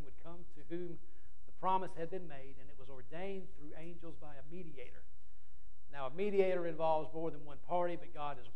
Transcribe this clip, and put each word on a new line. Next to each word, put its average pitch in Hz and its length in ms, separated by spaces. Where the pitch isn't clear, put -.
would - 180
come 175 220
to 151 60
whom 170 240
the - 140
promise 185 360
had 165 140
been 185 160
made, 135 340
and 135 80
it 139 100
was - 100
ordained 170 680
through 151 220
angels 165 420
by 147 120
a 143 220
mediator. 143 500
Now, 139 140
a 131 40
mediator 185 560
involves 156 480
more 160 160
than 147 140
one 143 240
party, 175 260
but - 180
God 147 300
is - 140